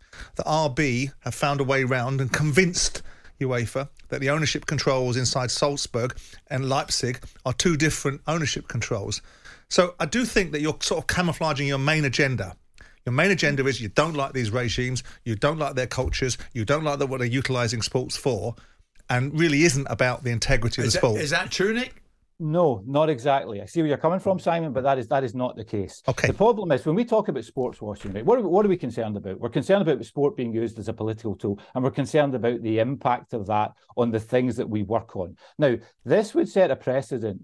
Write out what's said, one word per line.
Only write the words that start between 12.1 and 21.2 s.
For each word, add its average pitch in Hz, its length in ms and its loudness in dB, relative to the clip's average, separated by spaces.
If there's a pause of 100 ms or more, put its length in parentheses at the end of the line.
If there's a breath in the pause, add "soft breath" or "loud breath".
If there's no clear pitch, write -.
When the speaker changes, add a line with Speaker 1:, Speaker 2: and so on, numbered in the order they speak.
Speaker 1:
Your 123 60 -2
main 165 180 4
agenda 143 340 2
is 131 160 0
you 104 80 -6
don't 156 240 2
like 139 200 -4
these 120 180 -2
regimes, 123 500 -2 (220 loud breath)
you 113 120 -2
don't 147 220 2
like 143 160 -2
their 127 140 -2
cultures, 127 500 -2 (160 loud breath)
you 113 100 -4
don't 143 200 2
like 143 160 0
the, 139 80 0
what 131 100 -4
they're 123 100 0
utilising 120 540 0
sports - 340 -2
for, 117 400 -2 (520 soft breath)
and 131 320 0
really 151 220 4
isn't 139 260 4
about 123 360 0
the 123 80 -2
integrity 117 500 2
of 110 60 0
Speaker 2:
Is 113 60 2
Speaker 1:
the - 60 2
Speaker 2:
that, - 60 4
Speaker 1:
sport. 135 160 2